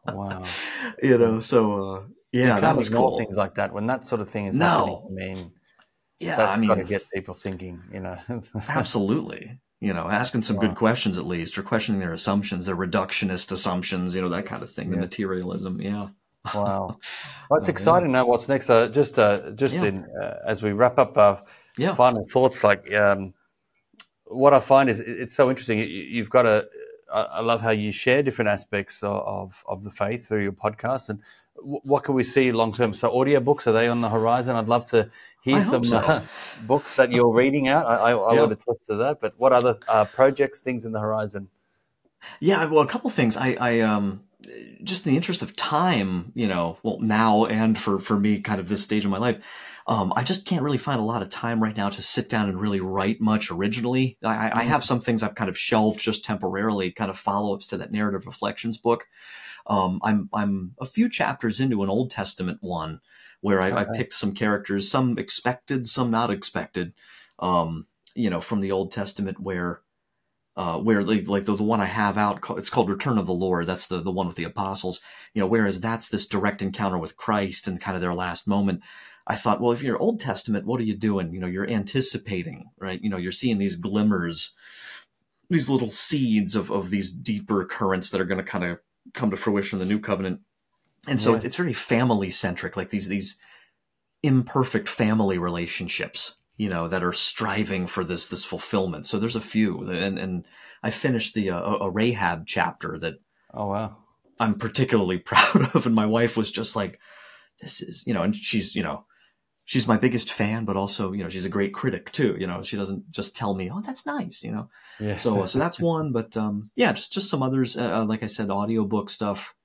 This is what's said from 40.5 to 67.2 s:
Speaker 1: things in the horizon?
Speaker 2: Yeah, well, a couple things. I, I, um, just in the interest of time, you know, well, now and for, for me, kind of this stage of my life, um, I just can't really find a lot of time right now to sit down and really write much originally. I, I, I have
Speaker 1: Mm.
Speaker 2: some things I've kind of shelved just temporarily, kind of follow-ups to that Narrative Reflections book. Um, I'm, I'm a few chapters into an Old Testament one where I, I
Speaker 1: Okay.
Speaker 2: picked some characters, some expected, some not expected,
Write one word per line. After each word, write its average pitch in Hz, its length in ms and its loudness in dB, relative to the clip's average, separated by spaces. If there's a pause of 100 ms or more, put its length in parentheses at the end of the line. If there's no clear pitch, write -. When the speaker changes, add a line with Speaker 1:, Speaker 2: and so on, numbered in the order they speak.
Speaker 1:
things 123 240 -6
in 110 60 -6
the 110 80 -4
horizon? 107 500 -4 (880)
Speaker 2:
Yeah, 175 300 2
well, 151 140 6
a 135 40 2
couple 233 220 -4
things. 117 280 2
I, 127 220 0
I, 120 220 2
um, 101 420 0 (600)
just 185 220 -4
in 147 60 2
the 135 60 4
interest 175 240 -2
of - 140 -8
time, 107 800 0
you 113 120 0
know, 85 360 -2
well, - 160 -4
now 110 460 4
and 110 320 2
for, 98 220 0
for 101 200 0
me, 104 200 2
kind 104 200 -2
of 87 100 -8
this 101 140 0
stage 104 220 0
of 101 60 0
my 95 60 -2
life, 117 200 2 (500)
um, 101 280 2
I 127 80 0
just 185 220 -2
can't 160 180 0
really 143 140 0
find 131 220 -2
a 107 40 0
lot 113 180 -2
of 95 80 -8
time 117 340 -2
right 107 120 -2
now 101 140 -2
to 98 120 -8
sit - 260 0
down 107 220 0
and 90 100 -4
really 101 220 0
write 95 400 0
much 107 280 2
originally. 120 720 -2
I, 110 260 0
I, 110 100 0
I 117 40 0
have 143 180 2
Speaker 1:
Mm. - 40 -4
Speaker 2:
some 123 140 0
things 113 240 0
I've 104 120 -4
kind 104 140 -2
of 92 80 -6
shelved 107 420 2
just - 260 -2
temporarily, 98 640 -2
kind 101 180 -4
of 95 80 -8
follow-ups 101 500 -2
to 101 100 -6
that - 140 -8
Narrative 104 340 -2
Reflections - 520 -6
book. 117 300 0 (580)
Um, 95 380 0
I'm, 107 300 0
I'm 98 460 -4
a 127 60 -8
few 233 240 0
chapters - 520 -2
into 120 220 0
an 98 60 0
Old 120 200 0
Testament - 520 -6
one 82 380 -8 (420)
where 98 200 4
I, 92 80 2
I - 140 0
Speaker 1:
Okay. 110 160 -4
Speaker 2:
picked - 140 -4
some 98 200 -2
characters, 101 560 -2
some 127 280 2
expected, - 720 -4
some 123 240 0
not 113 200 0
expected, 92 600 -6 (460)